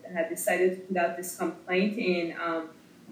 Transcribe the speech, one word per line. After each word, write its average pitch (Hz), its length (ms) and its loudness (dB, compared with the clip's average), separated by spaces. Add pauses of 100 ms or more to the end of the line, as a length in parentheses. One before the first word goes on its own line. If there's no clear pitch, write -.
(120)
had 165 160 0
decided 185 480 2
to - 100 -12
put 185 100 -2
out 170 200 2
this 180 200 -8
complaint 185 640 0
in, 175 420 0
um, 165 280 -2 (440)